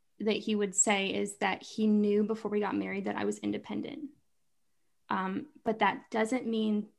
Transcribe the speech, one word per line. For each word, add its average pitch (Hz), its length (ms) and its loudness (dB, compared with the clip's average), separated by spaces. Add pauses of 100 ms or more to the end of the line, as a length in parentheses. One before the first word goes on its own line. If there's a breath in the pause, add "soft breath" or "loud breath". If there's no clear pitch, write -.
(200)
that 208 140 0
he 208 220 -2
would 202 200 0
say 196 320 2
is 202 300 -2
that 196 260 -2
he 214 240 0
knew 208 360 4
before 214 280 -2
we 208 80 0
got 202 160 -2
married 190 300 -4
that 208 100 -2
I 208 100 -2
was 208 140 -2
independent. - 640 -6 (1080)
Um, 190 380 -2 (180)
but 220 140 0
that - 320 2
doesn't 226 340 0
mean 214 420 0 (120)